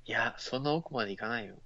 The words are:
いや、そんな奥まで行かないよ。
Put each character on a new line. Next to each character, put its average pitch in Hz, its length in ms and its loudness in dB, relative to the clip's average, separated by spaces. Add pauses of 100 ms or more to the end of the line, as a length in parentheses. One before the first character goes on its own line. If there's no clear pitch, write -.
い - 60 -6
や、 117 260 2
そ - 220 -2
ん 135 40 0
な 147 100 4
奥 165 200 0
ま 117 120 2
で 101 60 0
行 95 80 -4
か 107 80 -2
な 117 140 0
い 101 60 -6
よ。 95 80 -12 (100)